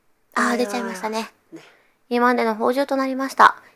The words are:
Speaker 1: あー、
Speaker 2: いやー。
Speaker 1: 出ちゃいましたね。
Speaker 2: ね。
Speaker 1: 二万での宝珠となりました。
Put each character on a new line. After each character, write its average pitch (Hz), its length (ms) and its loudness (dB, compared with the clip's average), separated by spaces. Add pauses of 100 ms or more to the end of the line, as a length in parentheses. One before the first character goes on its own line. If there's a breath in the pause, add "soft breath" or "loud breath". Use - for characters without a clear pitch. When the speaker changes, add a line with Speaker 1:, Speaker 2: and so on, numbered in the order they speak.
(340)
Speaker 1:
あ - 60 -4
ー、 247 60 0
Speaker 2:
い - 20 0
や 240 60 -2
ー。 - 40 -2
Speaker 1:
出 247 80 -2
ち - 80 -8
ゃ 247 40 -4
い 233 40 -8
ま 190 120 -8
し 185 80 -14
た 220 80 -6
ね。 220 200 -6 (220)
Speaker 2:
ね。 165 100 -18 (460 loud breath)
Speaker 1:
二 240 120 0
万 247 160 2
で 233 80 0
の 226 80 -2
宝 226 200 -2
珠 277 140 -2
と 269 100 -4
な 269 100 -2
り 262 100 -6
ま 269 120 -6
し - 60 -14
た。 - 220 8 (200 loud breath)